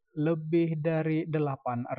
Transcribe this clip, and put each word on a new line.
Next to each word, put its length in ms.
lebih 720
dari 400
delapan 640